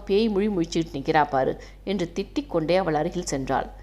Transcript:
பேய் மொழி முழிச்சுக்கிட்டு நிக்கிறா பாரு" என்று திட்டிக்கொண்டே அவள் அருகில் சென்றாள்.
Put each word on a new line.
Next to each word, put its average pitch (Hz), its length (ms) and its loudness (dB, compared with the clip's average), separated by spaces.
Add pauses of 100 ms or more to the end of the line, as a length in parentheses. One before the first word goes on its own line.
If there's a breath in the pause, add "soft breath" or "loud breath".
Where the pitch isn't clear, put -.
பேய் 214 240 4
மொழி 202 200 2
முழிச்சுக்கிட்டு 165 460 -2
நிக்கிறா 151 340 4
பாரு" 135 260 2 (280 loud breath)
என்று 196 300 -2
திட்டிக்கொண்டே 175 640 -2
அவள் 170 260 2
அருகில் 175 300 -4
சென்றாள். 135 380 -2 (140 loud breath)